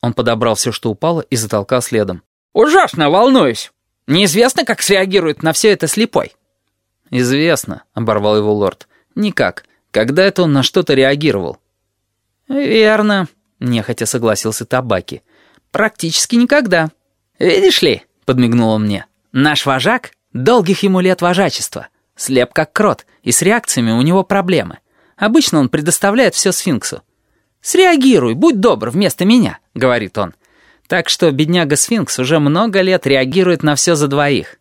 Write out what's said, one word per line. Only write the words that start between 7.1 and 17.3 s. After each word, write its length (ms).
«Известно», — 720
оборвал 420
его 160
лорд. 360
«Никак. 500
Когда 340
это 180
он 100
на 100
что-то 320
реагировал?» 640
«Верно», — 800
нехотя 460
согласился 580
Табаки. 580
«Практически 640
никогда». 540